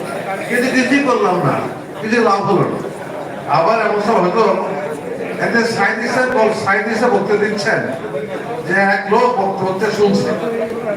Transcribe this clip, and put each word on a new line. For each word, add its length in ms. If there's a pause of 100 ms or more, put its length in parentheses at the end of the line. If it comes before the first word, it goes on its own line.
(500)
কিন্তু 220
কিছুই 320
করলাম 340
না, 180 (460)
কিছু 200
লাভ 200
হলো 280
না। 80 (760)
আবার 280
এমন 260
সব 60
হয়তো 520 (760)
একজন 220
সায়েন্টিস্টের 640
বল-, 380
সায়েন্টিস্টের 440
বক্তৃতা 360
দিচ্ছেন, 340 (880)
যে 60
এক 380
লোক 280
বক্তৃতা 520
শুনছে, 380 (680)